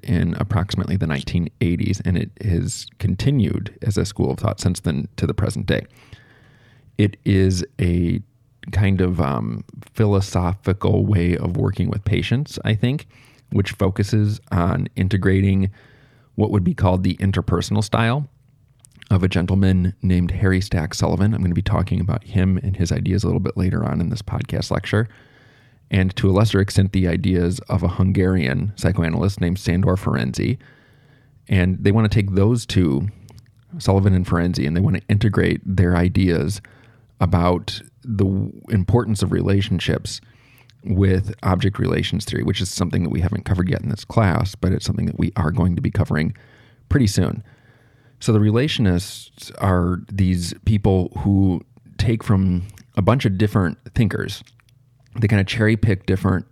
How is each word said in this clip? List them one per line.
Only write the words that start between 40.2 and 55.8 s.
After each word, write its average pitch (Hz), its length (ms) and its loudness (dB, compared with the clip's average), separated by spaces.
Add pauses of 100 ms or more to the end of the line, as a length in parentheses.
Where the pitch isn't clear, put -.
with 92 580 2
object 92 340 0
relations 90 460 -2
theory, - 200 -4
which - 180 -2
is 90 80 -4
something 90 340 -2
that 80 60 -2
we - 100 -2
haven't - 240 -2
covered 90 260 0
yet - 120 -2
in - 80 -6
this - 160 -6
class, 92 500 0
but - 160 -2
it's 87 140 -4
something - 200 -2
that - 140 -4
we - 160 -2
are 78 160 0
going 87 240 0
to - 60 -2
be - 100 -2
covering - 420 -2 (540)
pretty 135 180 4
soon. - 380 -2 (760)
So - 100 -2
the 107 80 4
relationists 107 1160 -2
are 90 420 2 (100)
these 92 440 0 (100)
people 98 540 2
who 98 440 2 (360)
take 113 260 0
from 95 400 2 (320)
a 107 60 0
bunch 110 240 2
of 98 120 0
different 98 400 0 (160)
thinkers. - 480 -2 (800)
They 110 80 2
kinda 101 160 4
cherry 110 320 0
pick 107 300 0